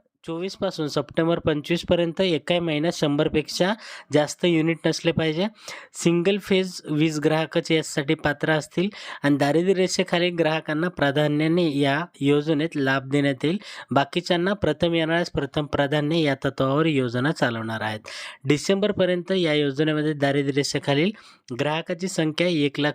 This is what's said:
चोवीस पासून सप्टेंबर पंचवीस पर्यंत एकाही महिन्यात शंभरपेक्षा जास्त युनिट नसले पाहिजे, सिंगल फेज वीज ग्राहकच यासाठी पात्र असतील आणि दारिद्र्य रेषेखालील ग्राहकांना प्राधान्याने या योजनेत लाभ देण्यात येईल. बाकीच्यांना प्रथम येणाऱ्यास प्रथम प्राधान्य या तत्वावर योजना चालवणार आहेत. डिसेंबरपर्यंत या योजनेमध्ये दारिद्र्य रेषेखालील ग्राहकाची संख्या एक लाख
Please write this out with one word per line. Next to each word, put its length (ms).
चोवीस 300
पासून 320
सप्टेंबर 520
पंचवीस 500
पर्यंत 320
एकाही 380
महिन्यात 340
शंभरपेक्षा 800
जास्त 320
युनिट 400
नसले 260
पाहिजे, 360
सिंगल 440
फेज 520
वीज 300
ग्राहकच 520
यासाठी 420
पात्र 380
असतील 380
आणि 140
दारिद्र्य 360
रेषेखालील 640
ग्राहकांना 540
प्राधान्याने 880
या 280
योजनेत 560
लाभ 340
देण्यात 360
येईल. 120
बाकीच्यांना 640
प्रथम 400
येणाऱ्यास 360
प्रथम 360
प्राधान्य 520
या 180
तत्वावर 500
योजना 460
चालवणार 500
आहेत. 180
डिसेंबरपर्यंत 880
या 220
योजनेमध्ये 600
दारिद्र्य 420
रेषेखालील 560
ग्राहकाची 480
संख्या 400
एक 320
लाख 140